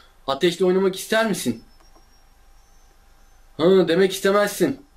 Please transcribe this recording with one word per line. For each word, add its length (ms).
Ateşle 380
oynamak 320
ister 300
misin?" 360
"Hı, 320
demek 240
istemezsin. 720